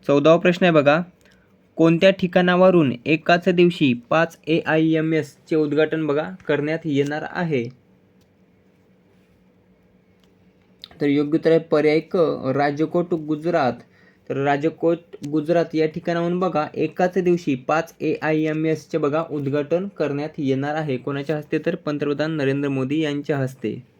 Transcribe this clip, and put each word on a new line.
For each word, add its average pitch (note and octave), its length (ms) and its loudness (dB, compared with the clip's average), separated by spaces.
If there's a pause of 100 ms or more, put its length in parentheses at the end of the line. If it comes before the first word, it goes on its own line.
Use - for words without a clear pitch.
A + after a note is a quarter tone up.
चौदावा D3 300 6
प्रश्न F3 280 0
आहे F3 80 4
बघा, D3 280 4 (720)
कोणत्या E3 340 4
ठिकाणावरून F3+ 840 4 (120)
एकाच E3+ 440 2
दिवशी F3 440 4 (160)
पाच E3 280 0 (100)
एआयएमएसचे D#3+ 1080 0
उद्घाटन D3+ 520 0
बघा D3+ 220 -2 (180)
करण्यात D3+ 380 -2
येणार D3 440 -2
आहे? C#3+ 580 -6 (3250)
तर D3 40 0
योग्य D3 320 2
उत्तर D#3+ 120 2
आहे E3 100 6
पर्याय D3+ 400 2
क, D#3+ 160 -8 (400)
राजकोट D#3 580 0
गुजरात. D#3 600 -2 (560)
तर C3+ 80 -4
राजकोट D3+ 600 0 (300)
गुजरात D#3 480 0
या D#3 100 0
ठिकाणाहून E3+ 540 -2
बघा D#3+ 340 -2
एकाच F3+ 440 -2
दिवशी F3 380 0
पाच D3+ 460 -4
एआयएमएसचे D#3 960 -2
बघा D3+ 340 -2
उद्घाटन D3 560 -4
करण्यात D3 500 -4
येणार C#3 380 -2
आहे. D3 220 -4
कोणाच्या C#3+ 400 -6
हस्ते? D3+ 200 -6
तर E3+ 180 -2
पंतप्रधान D3 560 -4
नरेंद्र C#3+ 380 -2
मोदी C3+ 300 -2
यांच्या C#3+ 380 -2
हस्ते. B2+ 460 -6 (160)